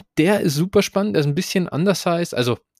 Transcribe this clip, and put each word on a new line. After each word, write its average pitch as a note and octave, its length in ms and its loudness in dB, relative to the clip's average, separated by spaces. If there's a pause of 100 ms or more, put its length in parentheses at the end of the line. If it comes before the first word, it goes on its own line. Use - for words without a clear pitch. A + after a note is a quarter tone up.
(180)
der F3 240 2
ist D3 140 0
super F#3 260 0
spannend, G3+ 340 -2
der D#3+ 60 4
ist C#3+ 60 0
ein C#3+ 80 0
bisschen F#3 320 -2
undersized, E3+ 640 0
also A#2+ 240 0 (220)